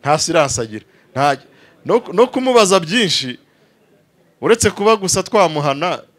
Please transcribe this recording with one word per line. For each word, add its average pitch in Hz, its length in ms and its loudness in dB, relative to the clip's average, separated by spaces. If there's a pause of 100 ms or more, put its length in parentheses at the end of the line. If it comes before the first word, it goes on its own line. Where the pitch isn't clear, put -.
nta 143 120 -2
asiranse 151 500 0
agira, 107 220 -10 (280)
nta, 139 240 0 (480)
no, 196 180 0 (100)
no 214 140 4
kumubaza 233 540 2
byinshi, 160 580 -4 (1000)
uretse 143 300 2
kuba 214 260 2
gusa 190 260 -4
twamuhana 156 800 0 (160)